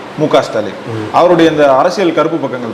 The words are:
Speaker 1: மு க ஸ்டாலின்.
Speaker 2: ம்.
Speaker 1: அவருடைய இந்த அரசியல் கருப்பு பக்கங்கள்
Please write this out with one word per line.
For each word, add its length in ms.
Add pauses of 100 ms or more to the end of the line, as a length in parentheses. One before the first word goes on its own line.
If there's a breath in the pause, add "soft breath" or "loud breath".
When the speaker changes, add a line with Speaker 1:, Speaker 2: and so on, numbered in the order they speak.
(180)
Speaker 1:
மு 100
க 140
ஸ்டாலின். 260
Speaker 2:
ம். 460
Speaker 1:
அவருடைய 360
இந்த 260
அரசியல் 380
கருப்பு 220
பக்கங்கள் 380